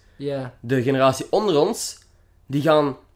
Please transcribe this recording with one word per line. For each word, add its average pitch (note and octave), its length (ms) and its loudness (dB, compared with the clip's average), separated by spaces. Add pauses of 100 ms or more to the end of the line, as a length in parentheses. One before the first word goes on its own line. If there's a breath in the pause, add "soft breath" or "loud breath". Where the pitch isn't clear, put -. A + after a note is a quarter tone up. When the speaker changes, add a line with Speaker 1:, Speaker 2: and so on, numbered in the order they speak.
(160)
Speaker 1:
Ja. C#3 440 -10
Speaker 2:
De B2+ 240 -2
generatie C3 460 2
onder G3 300 2
ons, G3 380 -2 (480)
die C#3 160 -4
gaan D3 360 2 (180)